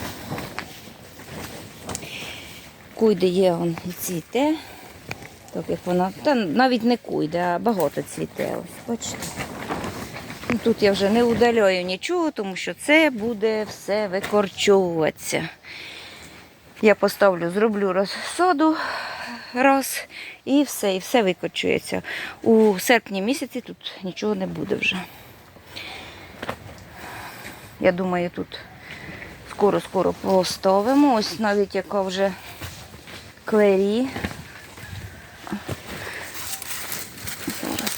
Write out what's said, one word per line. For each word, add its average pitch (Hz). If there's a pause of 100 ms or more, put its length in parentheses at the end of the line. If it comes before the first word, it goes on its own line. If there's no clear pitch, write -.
(3000)
Куйде 202
є, 185
он 170 (120)
і 180
цвіте. 233 (1000)
Так 165
як 170
вона, 180 (100)
та 294
навіть 226
не 240
куйде, 156
а 175
багато 185
цвіте. 139
Ось, -
бачите. - (1300)
Ну, 240
тут 226
я 202
вже 196
не 233
удаляю 220
нічого, 311
тому 196
що 175
це 302
буде 220
все 208
викорчовуватися. 185 (1300)
Я 214
поставлю, 185
зроблю 202
розсаду 311 (760)
раз 269 (380)
і 285
все, 208
і 190
все 233
викорчується. - (400)
У 220
серпні 214
місяці 254
тут - (100)
нічого 202
не 190
буде 165
вже. - (2750)
Я 185
думаю, 180
тут - (920)
скоро-скоро 180
поставимо. 202
Ось 208
навіть 202
яка 196
вже 190 (1120)
клері. 208 (3500)
Зараз -